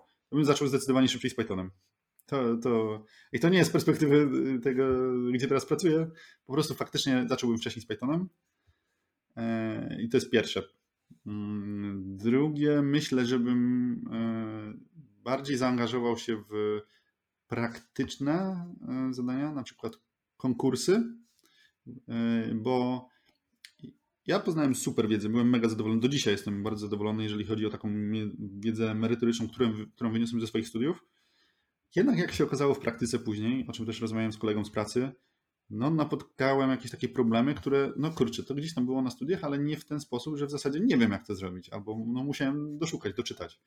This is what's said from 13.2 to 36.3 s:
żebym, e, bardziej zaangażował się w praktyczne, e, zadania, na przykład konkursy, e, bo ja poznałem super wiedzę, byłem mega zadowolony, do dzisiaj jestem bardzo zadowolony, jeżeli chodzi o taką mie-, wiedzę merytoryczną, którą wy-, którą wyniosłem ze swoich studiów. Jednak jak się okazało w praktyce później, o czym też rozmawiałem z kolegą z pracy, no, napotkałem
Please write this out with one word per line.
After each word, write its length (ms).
żebym, 720
e, 600
bardziej 340
zaangażował 600
się 320
w 320
praktyczne, 1160
e, 40
zadania, 380
na 120
przykład 300
konkursy, 640
e, 480
bo 520
ja 120
poznałem 360
super 320
wiedzę, 220
byłem 200
mega 200
zadowolony, 320
do 80
dzisiaj 240
jestem 300
bardzo 220
zadowolony, 380
jeżeli 220
chodzi 200
o 40
taką 200
mie-, 500
wiedzę 560
merytoryczną, 520
którą 260
wy-, 140
którą 240
wyniosłem 300
ze 60
swoich 200
studiów. 380
Jednak 220
jak 140
się 120
okazało 300
w 60
praktyce 400
później, 480
o 40
czym 140
też 160
rozmawiałem 320
z 40
kolegą 280
z 60
pracy, 400
no, 200
napotkałem 800